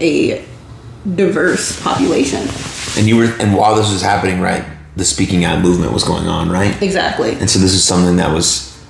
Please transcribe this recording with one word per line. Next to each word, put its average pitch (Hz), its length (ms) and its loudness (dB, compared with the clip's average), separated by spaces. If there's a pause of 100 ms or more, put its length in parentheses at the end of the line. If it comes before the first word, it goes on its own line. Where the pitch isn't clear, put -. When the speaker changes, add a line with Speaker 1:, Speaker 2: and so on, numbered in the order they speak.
Speaker 1:
a 147 420 0 (680)
diverse 175 680 0
population. - 580 0 (580)
Speaker 2:
And 107 100 4
you 117 80 4
were, 117 80 6 (160)
and 104 160 2
while 107 180 4
this 107 180 2
was 92 100 -2
happening, 95 380 0
right, 90 240 -2 (320)
the 92 80 -2
speaking 92 400 2
out 85 180 2
movement 90 300 2
was - 120 0
going 82 240 -2
on, 82 220 -2
right? 95 320 0
Speaker 1:
Exactly. - 500 -2
Speaker 2:
And 95 160 -2
so 95 100 0
this 95 160 4
is 90 100 2
something 90 320 2
that 78 180 2
was, - 320 -2 (240)